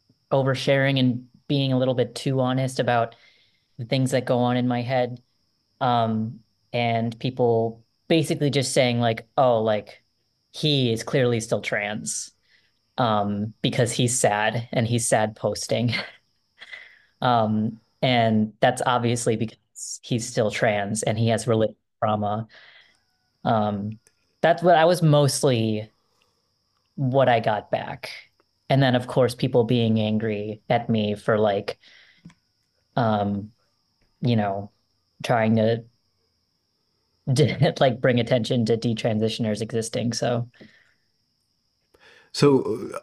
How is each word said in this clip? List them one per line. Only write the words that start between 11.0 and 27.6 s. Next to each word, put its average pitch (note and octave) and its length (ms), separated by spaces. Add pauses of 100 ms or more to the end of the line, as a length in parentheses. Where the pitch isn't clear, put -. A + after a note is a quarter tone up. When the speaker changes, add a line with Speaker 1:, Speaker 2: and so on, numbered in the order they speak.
Speaker 1:
clearly B2 380
still G#2+ 220
trans, G#2+ 680 (720)
um, G#2 640
because A#2+ 280
he's B2 280
sad A2 520
and A#2 160
he's A#2+ 200
sad A2 280
posting." A2+ 640
<laughs> - 40 (1160)
Um, A2 580 (220)
and A2+ 580
that's B2+ 260
obviously A#2+ 520
because - 640
he's A#2 260
still G#2+ 240
trans G#2 520
and A2 140
he A2+ 120
has A2 180
religious A2 300 (240)
trauma. G#2+ 480 (960)
Um, G#2+ 520 (440)
that's D#3+ 200
what E3+ 140
I D#3+ 80
was F3 180
mostly C3 880 (1040)
what C3 340
I A#2 100
got G#2+ 320